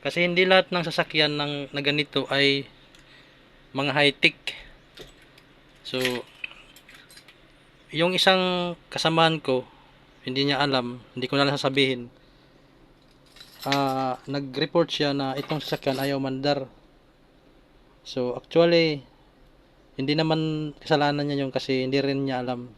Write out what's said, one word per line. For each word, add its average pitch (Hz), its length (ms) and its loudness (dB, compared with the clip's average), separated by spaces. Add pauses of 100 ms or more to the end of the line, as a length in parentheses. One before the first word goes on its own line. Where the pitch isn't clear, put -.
Kasi - 240 -2
hindi 180 240 2
lahat 185 240 4
ng 170 160 -2
sasakyan 151 480 0
ng, 143 320 -4
na 143 160 -6
ganito 143 480 -2
ay 139 320 2 (1080)
mga 139 160 -2
high-tech. 143 480 2 (1400)
So, - 160 -6 (1900)
yung 170 240 0
isang 180 560 2 (160)
kasamaan 160 560 2
ko, 127 240 -2 (560)
hindi 135 240 -2
niya 139 160 2
alam, 127 480 -2
hindi 127 160 -6
ko - 80 -2
na 139 80 4
lang 139 160 0
sasabihin. 131 480 0 (1600)
Ah, 135 480 0 (160)
nag-report 143 560 -2
siya 147 240 -2
na 135 240 -2
itong 147 240 -4
sasakyan 139 400 -4
ayaw 139 240 -2
mandar. 135 480 -2 (1400)
So, 123 320 -4
actually, 165 640 4 (960)
hindi 139 160 0
naman 156 640 0
kasalanan 147 480 0
niya 139 160 -2
yun 131 80 -4
kasi 131 320 -2
hindi 135 160 0
rin 139 240 0
niya 127 240 -4
alam. 123 300 -8